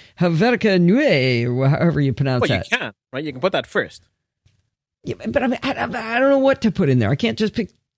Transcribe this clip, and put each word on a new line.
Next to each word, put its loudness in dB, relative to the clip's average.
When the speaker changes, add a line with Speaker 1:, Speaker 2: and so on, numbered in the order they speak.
Speaker 1:
Helvetica 2
Neue," 2
or 2
however 2
you 2
pronounce -2
Speaker 2:
Well, 0
Speaker 1:
that. -4
Speaker 2:
you 0
can, -8
right? -8
You -8
can -16
put -2
that -4
first. -6
Speaker 1:
Yeah, -8
but, -10
but 0
I 0
mean, -2
I, -4
I, -6
I 0
don't 4
know 4
what 2
to 2
put 0
in 4
there. 0
I 0
can't -4
just -2
pick -6